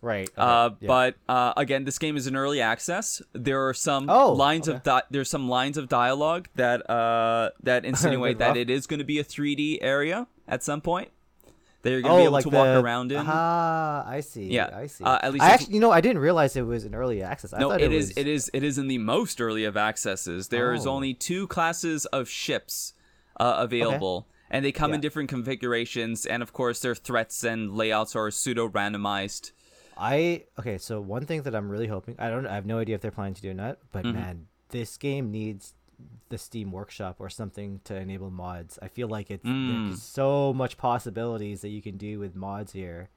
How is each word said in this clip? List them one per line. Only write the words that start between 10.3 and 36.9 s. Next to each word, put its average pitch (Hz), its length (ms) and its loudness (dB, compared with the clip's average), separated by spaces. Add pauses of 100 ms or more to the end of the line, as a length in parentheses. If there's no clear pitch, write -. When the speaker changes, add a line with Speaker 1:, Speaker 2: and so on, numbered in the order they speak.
Speaker 2:
at 131 160 -4
some 147 180 -4
point 180 280 -2 (760)
that 120 80 0
you're 131 100 0
gonna 147 140 6
Speaker 1:
Oh, - 20 12
Speaker 2:
be 180 60 12
able 151 100 8
Speaker 1:
like 139 120 4
Speaker 2:
to 151 40 -2
walk 139 160 8
Speaker 1:
the 131 140 8
Speaker 2:
around 123 320 2
in. 147 160 -2
Speaker 1:
Ah, 160 800 0
I 135 140 -6
see. 113 260 -10
Speaker 2:
Yeah. 113 280 0
Speaker 1:
I 120 120 -10
see. - 160 -16
Speaker 2:
Uh, 127 180 4
at 135 120 0
least 139 100 4
Speaker 1:
I 170 60 10
Speaker 2:
that's 233 140 10
Speaker 1:
actually, 190 120 -4
you 208 60 4
know, 226 100 8
I 170 100 8
didn't 226 180 4
realize 151 360 4
it 135 80 -2
was 117 200 -2
in 107 120 -10
early 117 260 -2
access. 92 320 -8
I 107 60 -6
Speaker 2:
No, 139 100 2
Speaker 1:
thought 185 120 2
Speaker 2:
it 139 100 4
Speaker 1:
it - 40 4
Speaker 2:
is, 101 140 2
Speaker 1:
was - 80 -6
Speaker 2:
it 139 100 0
is, 147 280 -2
it 135 80 0
is 143 160 0
in 135 80 -2
the 131 100 0
most 120 420 0
early 110 260 -2
of 104 120 -2
accesses. 95 680 -4
There 123 260 0
is 113 140 -2
Speaker 1:
Oh. 135 60 0
Speaker 2:
only 135 200 -4
two 180 340 -4
classes 165 600 -2
of 135 200 -2
ships, - 680 -6 (460)
uh, 120 200 2
available, 117 680 0
Speaker 1:
Okay. - 200 -20 (100)
Speaker 2:
and 135 80 0
they 139 60 0
come 151 220 0
in 151 60 -2
Speaker 1:
Yeah. - 20 -6
Speaker 2:
different 147 280 -4
configurations, 117 960 -4
and 120 160 -2
of 117 120 -10
course, 123 260 -2
their 123 160 -2
threats - 480 -4
and 110 320 -2
layouts 110 400 0
are 107 160 -2
pseudo 117 360 -2
randomized. 101 840 -4 (460)
Speaker 1:
I, 156 480 0 (140)
okay, 104 200 -6
so 110 200 -8
one 104 260 -8
thing 156 180 -6
that 135 120 -6
I'm 101 140 -4
really 107 180 -4
hoping, 107 300 -8
I 117 120 -6
don't, 123 180 -4
I 95 80 -6
have 101 100 -6
no 113 140 -2
idea 110 160 -4
if 95 60 -6
they're 110 100 -6
planning 98 240 -8
to - 60 -18
do 98 100 -10
or - 20 -8
not, 104 240 -8 (140)
but 95 140 -8
Speaker 2:
Mm-hmm. 113 120 -2
Speaker 1:
man, 90 300 -10 (220)
this 120 280 -8
game 139 340 -4
needs 107 420 -10 (560)
the 113 100 -10
Steam 104 320 -10
Workshop 95 480 -10